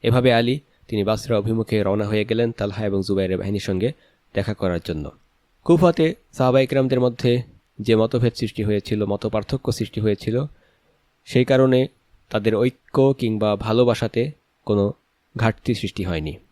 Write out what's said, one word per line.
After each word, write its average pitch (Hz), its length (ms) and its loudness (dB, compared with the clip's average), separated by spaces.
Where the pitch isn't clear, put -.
এভাবে 120 320 2
আলী 117 260 0
তিনি 104 160 -2
বাসরা 110 340 -2
অভিমুখে 110 460 -2
রওনা 101 220 0
হয়ে 104 200 -2
গেলেন 117 260 0
তালহা 104 340 -4
এবং 98 220 0
জুবাইরের 95 300 0
বাহিনীর 98 220 -4
সঙ্গে 98 320 -2
দেখা 98 200 -4
করার 90 320 -2
জন্য। 76 260 -8
কুফাতে 170 520 4
সাহাবা 127 280 2
ইকরামদের 131 380 0
মধ্যে 123 420 0
যে 113 160 2
মতভেদ 113 380 2
সৃষ্টি 110 300 -6
হয়েছিল, 104 420 -2
মতপার্থক্য 104 680 -4
সৃষ্টি 110 300 -4
হয়েছিল, 110 440 -2
সেই - 200 2
কারণে 131 420 4
তাদের 107 260 0
ঐক্য 131 580 0
কিংবা 107 420 0
ভালোবাসাতে 113 760 0
কোনো 101 280 0
ঘাটতি 117 360 -2
সৃষ্টি 104 300 -6
হয়নি। 80 340 -6